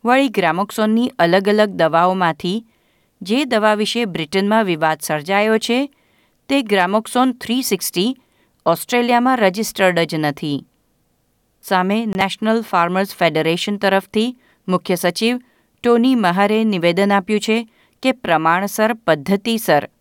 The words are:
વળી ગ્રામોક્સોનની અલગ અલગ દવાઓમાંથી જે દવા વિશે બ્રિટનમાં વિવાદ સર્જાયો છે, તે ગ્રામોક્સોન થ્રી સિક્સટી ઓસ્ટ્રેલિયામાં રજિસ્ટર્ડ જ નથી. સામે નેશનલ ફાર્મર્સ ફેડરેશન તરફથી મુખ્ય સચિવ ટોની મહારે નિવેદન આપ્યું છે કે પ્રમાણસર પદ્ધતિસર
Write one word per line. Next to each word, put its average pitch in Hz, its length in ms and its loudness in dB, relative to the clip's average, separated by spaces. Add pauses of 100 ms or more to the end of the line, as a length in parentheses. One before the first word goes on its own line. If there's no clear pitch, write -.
વળી 262 240 4
ગ્રામોક્સોનની 214 880 0
અલગ 185 300 2
અલગ 214 200 2
દવાઓમાંથી 175 960 0 (560)
જે 233 240 -2
દવા 214 280 0
વિશે 214 320 -2
બ્રિટનમાં 196 600 0
વિવાદ 156 360 0
સર્જાયો 196 560 0
છે, 247 320 -2 (600)
તે 277 120 2
ગ્રામોક્સોન 214 720 0
થ્રી 247 320 -4
સિક્સટી 208 540 -2 (480)
ઓસ્ટ્રેલિયામાં 240 720 0
રજિસ્ટર્ડ 190 600 0
જ 165 160 -2
નથી. 147 500 -4 (1000)
સામે 196 420 0
નેશનલ 214 560 -2
ફાર્મર્સ 185 540 -2
ફેડરેશન 165 640 0
તરફથી 202 600 0 (300)
મુખ્ય 180 280 0
સચિવ 226 440 -2 (440)
ટોની 240 320 4
મહારે 208 480 2
નિવેદન 196 500 2
આપ્યું 202 260 0
છે 226 300 -2 (340)
કે 262 80 2
પ્રમાણસર 196 840 0
પદ્ધતિસર 185 960 0 (120)